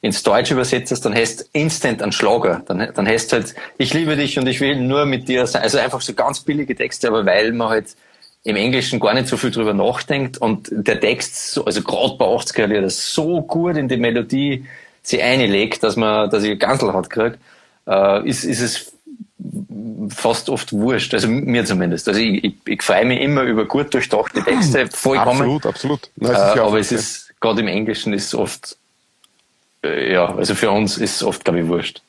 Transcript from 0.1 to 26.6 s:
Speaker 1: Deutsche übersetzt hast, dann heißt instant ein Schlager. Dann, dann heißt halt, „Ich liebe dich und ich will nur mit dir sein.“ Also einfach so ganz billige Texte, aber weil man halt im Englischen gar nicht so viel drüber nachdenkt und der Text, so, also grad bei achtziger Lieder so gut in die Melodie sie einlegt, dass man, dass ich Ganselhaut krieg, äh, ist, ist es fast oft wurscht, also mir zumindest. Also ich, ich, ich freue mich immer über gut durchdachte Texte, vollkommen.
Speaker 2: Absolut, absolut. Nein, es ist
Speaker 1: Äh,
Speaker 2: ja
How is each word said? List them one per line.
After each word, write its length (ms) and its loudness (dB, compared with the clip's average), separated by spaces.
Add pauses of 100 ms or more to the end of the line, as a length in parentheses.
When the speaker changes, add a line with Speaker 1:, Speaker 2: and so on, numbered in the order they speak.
Speaker 1:
Deutsche 320 4
übersetzt 380 0
hast, 80 -2
dann 140 -2
heißt 380 -2
instant 500 -2
ein 100 -2
Schlager. 540 2
Dann, 280 -4
dann 140 0
heißt 240 0
halt, 220 -2 (240)
„Ich 140 -2
liebe 220 0
dich 240 -2
und 80 0
ich 140 0
will 160 2
nur 300 2
mit 200 -2
dir 220 2
sein.“ 140 -2
Also 160 2
einfach 220 -2
so 120 -8
ganz 280 -2
billige 360 -4
Texte, 320 -4
aber 180 0
weil 260 2
man 180 0
halt 160 0 (580)
im 120 -2
Englischen 420 0
gar 160 2
nicht 140 0
so 80 -2
viel 160 -2
drüber 200 0
nachdenkt 680 -2
und 340 -2
der 260 0
Text, 540 -2
so, 120 -2
also 160 -2
grad 380 -2
bei 80 2
achtziger 400 0
Lieder 240 2
so 500 -2
gut 360 -2
in 100 0
die 100 0
Melodie 680 0 (340)
sie 220 -2
einlegt, 640 2
dass 100 2
man, 340 2
dass 140 2
ich 160 0
Ganselhaut 500 2
krieg, 260 0 (520)
äh, 420 4
ist, 140 -2
ist 180 -2
es 320 -4 (1160)
fast 400 -2
oft 220 -4
wurscht, 420 0
also 140 2
mir 360 2
zumindest. 440 0
Also 120 2
ich, 240 2
ich, 100 0 (100)
ich 180 -4
freue 220 4
mich 160 2
immer 220 2
über 220 2
gut 300 -2
durchdachte 480 0
Texte, 500 2
vollkommen. 360 2 (140)
Speaker 2:
Absolut, 240 0
absolut. 500 -4
Nein, 160 0
es 60 4
ist 60 6
Speaker 1:
Äh, 120 6
Speaker 2:
ja 80 4